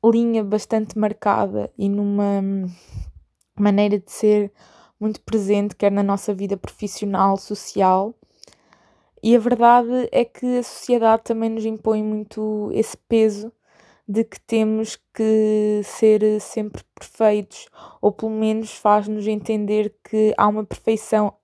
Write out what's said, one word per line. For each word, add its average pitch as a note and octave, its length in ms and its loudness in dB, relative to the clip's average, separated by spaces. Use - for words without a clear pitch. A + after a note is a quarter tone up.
linha A#3 340 2
bastante G#3+ 560 -4
marcada G#3 760 -2
e G3+ 120 -2
numa G3+ 540 -2
maneira G#3 400 2
de - 120 -10
ser G#3 420 0
muito G#3+ 220 -4
presente, G3+ 560 -2
quer G3+ 160 2
na G3+ 100 0
nossa G3+ 300 -2
vida G3 240 -6
profissional, G3 800 -2
social. G3 800 0
E A#3 140 4
a - 20 6
verdade A#3+ 720 4
é A#3+ 140 2
que B3 340 -4
a A#3+ 40 -2
sociedade A3+ 600 0
também A3+ 260 -2
nos A3 160 -6
impõe A3 360 -2
muito G#3+ 680 -4
esse - 240 -2
peso A3 560 0
de A3 160 0
que - 160 -12
temos A3 560 -2
que G#3+ 680 2
ser G#3+ 560 2
sempre - 420 -10
perfeitos, - 760 -2
ou G3+ 100 4
pelo A3 220 -6
menos A3 400 -2
faz-nos G#3 540 0
entender G#3+ 760 -2
que G#3+ 340 2
há G#3 120 2
uma G#3+ 160 -2
perfeição G#3+ 800 -2